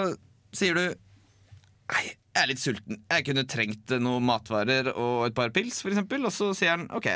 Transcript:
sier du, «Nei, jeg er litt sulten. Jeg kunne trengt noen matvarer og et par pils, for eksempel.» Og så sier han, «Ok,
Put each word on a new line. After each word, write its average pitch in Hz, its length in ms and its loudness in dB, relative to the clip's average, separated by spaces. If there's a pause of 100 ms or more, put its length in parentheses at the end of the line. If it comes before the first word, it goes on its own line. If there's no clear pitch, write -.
(560)
sier 175 220 2
du, 180 80 4 (1040)
«Nei, - 160 0
jeg - 380 -2
er 127 80 2
litt 127 100 -4
sulten. 107 380 -4 (100)
Jeg 160 180 2
kunne 135 220 0
trengt 110 520 -2
noen 123 240 0
matvarer 120 720 2
og 120 320 2
et 117 100 -4
par 120 160 2
pils, 233 300 -2
for 196 100 -4
eksempel.» 233 320 0
Og 208 80 -2
så 202 240 0
sier 170 180 2
han, 175 180 -4
«Ok, 220 220 -2